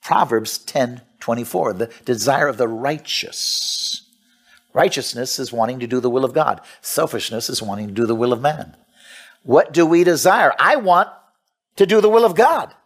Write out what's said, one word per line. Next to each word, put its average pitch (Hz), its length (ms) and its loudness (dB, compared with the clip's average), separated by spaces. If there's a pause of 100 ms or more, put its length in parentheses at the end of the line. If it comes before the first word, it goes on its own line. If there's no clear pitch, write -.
Proverbs 117 560 -2
ten 123 440 -6 (200)
twenty-four, 120 500 -4
the 104 220 -6 (100)
desire 131 460 0
of 117 80 -8
the 120 100 0
righteous. - 1400 -6 (680)
Righteousness 131 680 -2
is 120 140 -8
wanting 117 260 -2
to 120 80 -8
do 123 140 -2
the 123 80 0
will 131 160 0
of 123 80 -2
God. 151 260 0 (220)
Selfishness 117 680 -6
is 120 120 -6
wanting 104 260 -8
to 101 60 -10
do 117 120 0
the 113 100 0
will 123 180 0
of 117 80 -4
man. 151 340 -6 (680)
What 156 280 4
do 170 140 4
we 170 180 4
desire? 175 560 4
I 185 160 4
want 196 320 2 (680)
to 196 80 6
do 208 160 4
the 214 80 6
will 226 160 6
of 180 100 2
God. 220 380 2 (120)